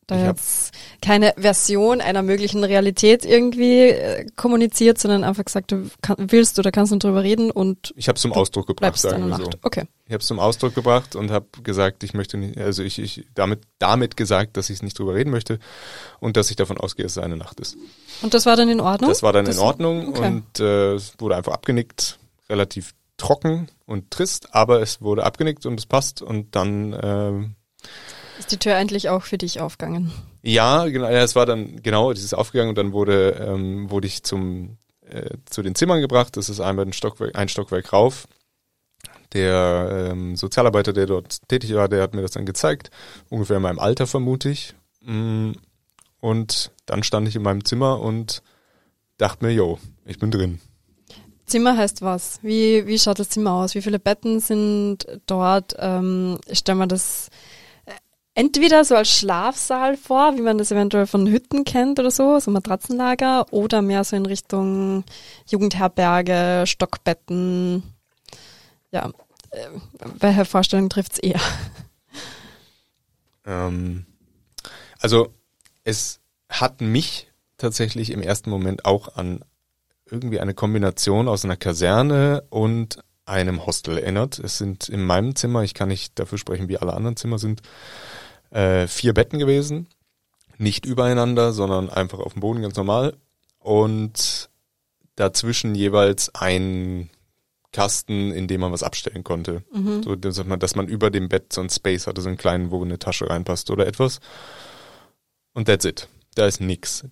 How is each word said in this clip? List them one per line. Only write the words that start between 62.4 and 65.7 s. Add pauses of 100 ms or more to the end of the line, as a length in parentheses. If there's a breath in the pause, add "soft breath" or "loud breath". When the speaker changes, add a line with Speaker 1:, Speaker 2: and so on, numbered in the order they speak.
Speaker 1:
Matratzenlager,
oder
mehr
so
in
Richtung (420 loud breath)
Jugendherberge,